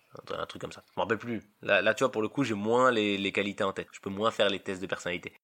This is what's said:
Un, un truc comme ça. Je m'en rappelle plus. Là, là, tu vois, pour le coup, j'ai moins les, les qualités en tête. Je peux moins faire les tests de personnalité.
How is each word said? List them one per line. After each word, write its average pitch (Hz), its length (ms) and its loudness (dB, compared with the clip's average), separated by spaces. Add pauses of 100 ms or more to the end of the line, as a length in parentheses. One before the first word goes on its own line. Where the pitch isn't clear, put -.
(140)
Un, - 260 -8
un 85 60 -4
truc - 140 -16
comme 95 120 -10
ça. - 160 -18
Je - 80 -20
m'en - 80 0
rappelle 107 140 0
plus. 117 240 -6 (200)
Là, 101 200 4
là, 107 120 4
tu 135 100 2
vois, 127 80 2
pour 110 100 0
le 107 60 0
coup, 139 160 -2
j'ai 110 100 0
moins 117 360 4
les, 107 260 2
les 98 160 -2
qualités 101 320 -2
en 98 80 0
tête. 87 200 -8
Je - 80 -20
peux 98 100 -8
moins 104 200 0
faire 104 180 2
les 95 120 0
tests 95 220 -6
de 95 40 -4
personnalité. - 460 -6 (120)